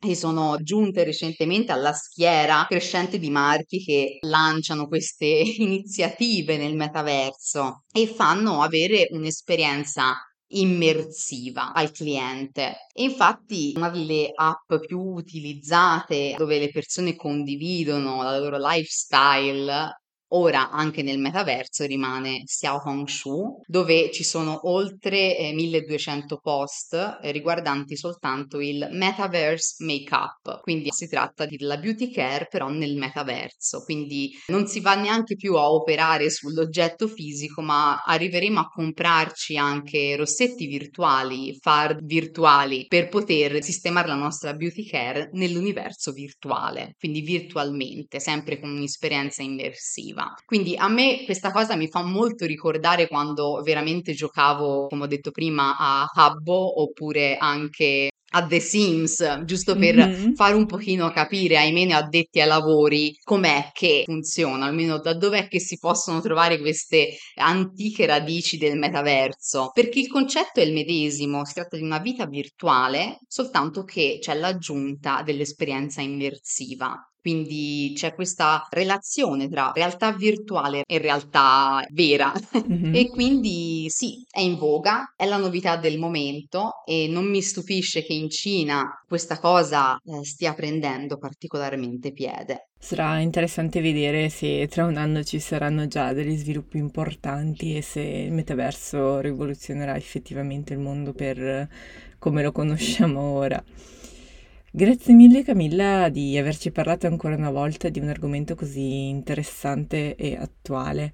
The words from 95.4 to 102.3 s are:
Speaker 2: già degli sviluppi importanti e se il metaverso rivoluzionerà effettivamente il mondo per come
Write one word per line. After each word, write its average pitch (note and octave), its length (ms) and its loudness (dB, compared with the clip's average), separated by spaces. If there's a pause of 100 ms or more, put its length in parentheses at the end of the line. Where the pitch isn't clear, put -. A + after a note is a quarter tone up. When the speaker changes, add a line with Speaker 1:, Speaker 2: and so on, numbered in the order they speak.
Speaker 2:
già C3 260 -2
degli D3+ 220 -2
sviluppi D3 420 -6
importanti D3+ 960 -4
e D3+ 60 -4
se - 200 -8
il D3 300 -6
metaverso C#3 880 -2
rivoluzionerà C#3 760 -6
effettivamente C#3 800 -8
il C#3 60 -6
mondo C#3 340 -6
per C3+ 540 -4 (520)
come D3+ 220 2